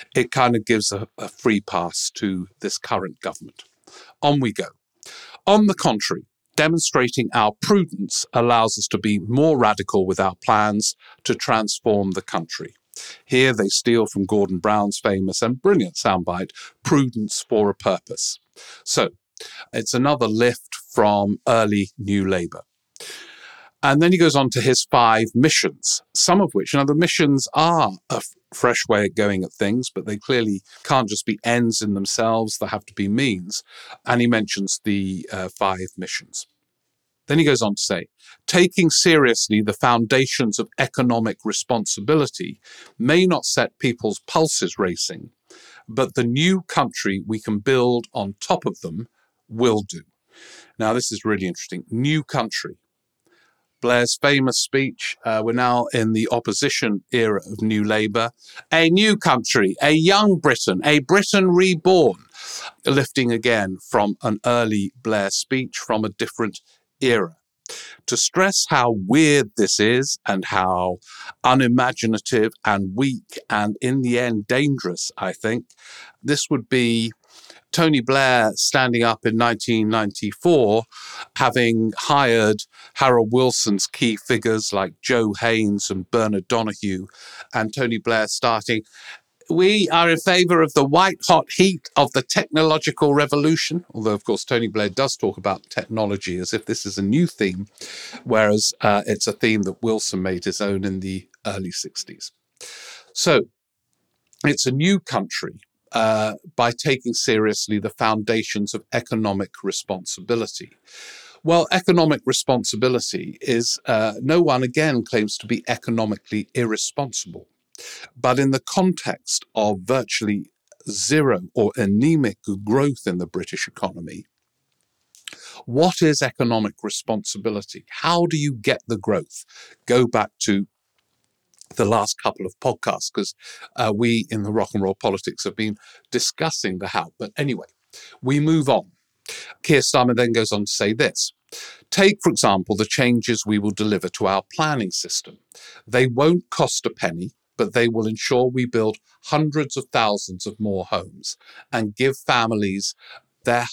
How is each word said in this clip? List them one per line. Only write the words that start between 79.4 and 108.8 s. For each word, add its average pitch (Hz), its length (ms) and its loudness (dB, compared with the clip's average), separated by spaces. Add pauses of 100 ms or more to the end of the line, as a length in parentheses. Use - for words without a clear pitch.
ninety-four, 110 960 0 (500)
having 113 640 2
hired 117 640 2 (320)
Harold 120 360 4
Wilson's 120 540 2
key 113 300 -2
figures 110 580 -2
like 95 300 -4
Joe 110 380 0
Haynes 110 500 0
and 95 180 -6
Bernard 107 380 0
Donahue, 104 580 -4 (480)
and 110 180 -2
Tony 117 280 -2
Blair 110 280 0
starting, 117 540 -2 (680)
"We 185 400 4
are 170 200 4
in 160 80 2
favour 175 440 4
of 156 120 0
the 143 100 6
white-hot 165 640 4 (120)
heat 185 380 2
of 143 180 2
the 139 100 0
technological 156 880 0
revolution," 151 800 0
although, 107 200 0
of 101 100 -4
course, 104 200 -4
Tony 117 240 -2
Blair 104 220 -2
does 135 260 -2
talk - 220 -4
about 95 320 -4
technology 101 680 -4
as 90 160 -6
if 104 120 -4
this - 200 -6
is 98 120 -8
a 101 40 -4
new 135 260 2
theme, 95 400 -4 (560)
whereas, 107 580 2
uh, 104 240 2
it's 107 220 -2
a 104 60 -4
theme 110 300 0
that 92 200 -6
Wilson 107 380 -2
made 92 240 -4
his 95 160 -4
own 101 220 -2
in 95 180 -4
the 95 280 -8 (160)
early 98 260 -8
sixties. - 600 -12 (840)
So, 139 360 2 (920)
it's 143 220 0
a 131 60 0
new 175 280 0
country, - 600 -8 (340)
uh, 110 400 0 (240)
by 117 140 2
taking 127 420 -2
seriously 107 640 0
the 104 120 -6
foundations 107 800 -2
of 107 180 -8